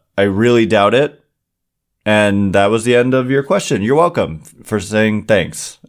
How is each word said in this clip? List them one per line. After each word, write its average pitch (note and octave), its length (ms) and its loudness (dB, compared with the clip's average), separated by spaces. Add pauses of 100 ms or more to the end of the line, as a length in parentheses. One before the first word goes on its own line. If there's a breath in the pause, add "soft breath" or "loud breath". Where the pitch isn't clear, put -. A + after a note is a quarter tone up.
(180)
I G2 60 0
really A2+ 420 2
doubt G#2 300 2
it. D3 280 -2 (840)
And G2+ 480 0
that G2+ 180 2
was A2+ 120 -2
the A#2+ 120 2
end B2 180 2
of B2+ 160 0
your C#3 140 0
question. D#3 400 -2
You're B2 120 0
welcome A#2+ 440 -2
for - 400 -8
saying G#2+ 460 -2
thanks E2 520 -4 (120)